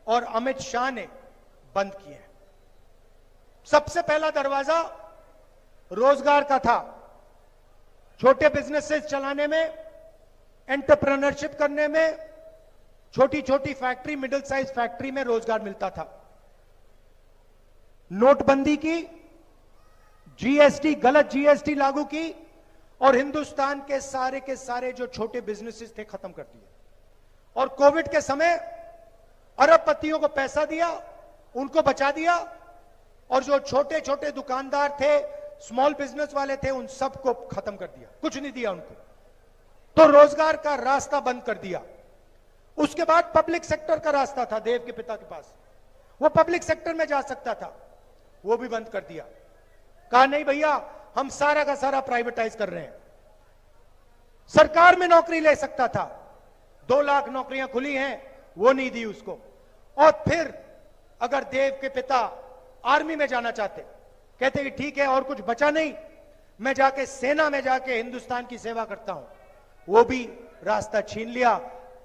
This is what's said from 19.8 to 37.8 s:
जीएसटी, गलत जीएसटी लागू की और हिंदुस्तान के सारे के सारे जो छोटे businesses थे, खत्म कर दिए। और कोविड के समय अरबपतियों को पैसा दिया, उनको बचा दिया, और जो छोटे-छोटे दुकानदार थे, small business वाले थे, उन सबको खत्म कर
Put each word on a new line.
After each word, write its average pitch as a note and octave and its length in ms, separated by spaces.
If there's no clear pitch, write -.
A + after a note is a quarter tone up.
जीएसटी, C#4+ 540
गलत C#4 320
जीएसटी C#4+ 480
लागू C#4 300
की D#4 480
और B3+ 160
हिंदुस्तान C#4+ 640
के C#4 200
सारे C4 400
के C4 160
सारे B3 360
जो B3 140
छोटे A3+ 340
businesses A3 580
थे, G#3+ 60
खत्म F#3+ 280
कर D#3+ 100
दिए। - 200
और C4+ 120
कोविड C#4+ 400
के D#4 120
समय D4+ 340
अरबपतियों D#4 580
को D4 100
पैसा D4 360
दिया, E4 380
उनको C#4 260
बचा C#4 280
दिया, E4 460
और C4 140
जो F#3+ 140
छोटे-छोटे C#4+ 720
दुकानदार C4+ 600
थे, D4 280
small C4+ 340
business C#4+ 400
वाले C#4 220
थे, C4+ 140
उन B3+ 160
सबको C4 480
खत्म G3+ 420
कर F3+ 100